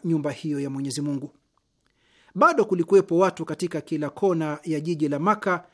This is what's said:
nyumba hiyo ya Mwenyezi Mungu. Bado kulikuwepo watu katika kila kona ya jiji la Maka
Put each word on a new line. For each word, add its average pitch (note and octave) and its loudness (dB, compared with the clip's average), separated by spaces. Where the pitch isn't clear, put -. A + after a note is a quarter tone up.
nyumba D3+ -2
hiyo D3 -6
ya C#3 -4
Mwenyezi C3+ -6
Mungu. C#3+ -6
Bado C4 6
kulikuwepo F#3 4
watu F3+ 2
katika D#3 -6
kila D3+ -6
kona D#3+ 0
ya D#3+ -4
jiji D#3 -2
la C#3+ -2
Maka F#3+ 0